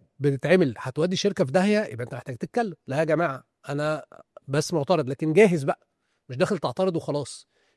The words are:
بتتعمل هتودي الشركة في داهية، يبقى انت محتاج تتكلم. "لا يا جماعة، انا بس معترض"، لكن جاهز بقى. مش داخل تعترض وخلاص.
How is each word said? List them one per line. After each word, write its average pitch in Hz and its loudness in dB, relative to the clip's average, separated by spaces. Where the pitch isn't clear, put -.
بتتعمل 143 2
هتودي 151 -2
الشركة - 0
في 127 -4
داهية، 202 2
يبقى 120 -8
انت 123 -10
محتاج 123 -10
تتكلم. 208 -4
"لا 135 -2
يا 165 2
جماعة، 156 0
انا 147 -4
بس 143 -2
معترض"، 151 0
لكن 156 -2
جاهز 175 6
بقى. 160 -4
مش 123 -10
داخل 165 0
تعترض 185 -2
وخلاص. 147 -6